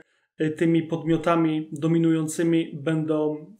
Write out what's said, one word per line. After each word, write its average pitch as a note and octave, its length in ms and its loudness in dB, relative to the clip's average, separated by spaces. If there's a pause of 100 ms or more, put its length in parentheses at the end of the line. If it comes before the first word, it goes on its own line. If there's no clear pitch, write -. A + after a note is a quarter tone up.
(400)
y, D#3 100 0
tymi E3 320 2
podmiotami D#3+ 880 0
dominującymi E3 1000 0
będą D#3 720 -2 (120)